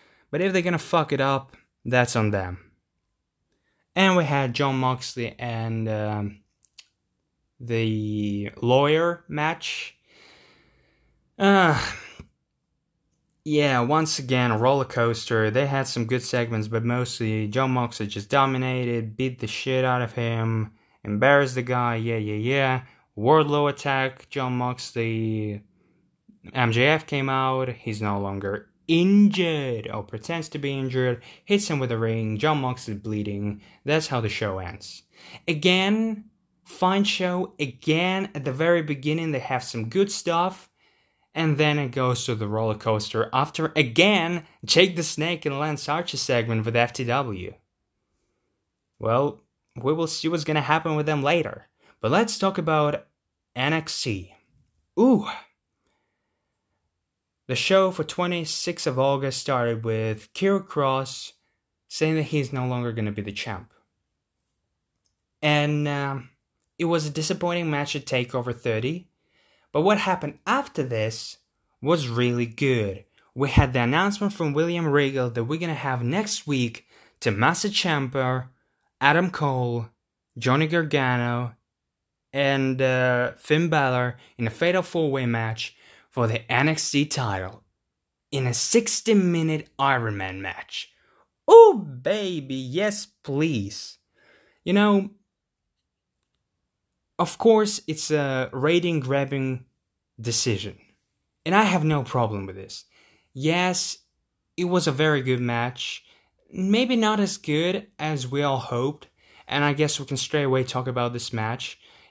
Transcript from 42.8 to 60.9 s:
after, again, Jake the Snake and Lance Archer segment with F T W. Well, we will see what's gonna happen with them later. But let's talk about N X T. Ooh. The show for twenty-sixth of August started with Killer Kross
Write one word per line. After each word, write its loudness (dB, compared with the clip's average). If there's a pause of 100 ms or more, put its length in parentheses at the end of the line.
after, -2
again, 4 (200)
Jake 4
the -2
Snake -4
and -2
Lance -4
Archer -4
segment 0
with -2
F 2
T -6
W. -4 (1500)
Well, 0 (340)
we -2
will -2
see -6
what's -2
gonna -2
happen 0
with -2
them 0
later. -2 (320)
But 0
let's 2
talk 0
about 0 (480)
N 0
X -4
T. -6 (640)
Ooh. 6 (2250)
The -4
show 2
for -6
twenty-sixth -6
of 0
August 0
started -2
with -4
Killer 0
Kross -4 (540)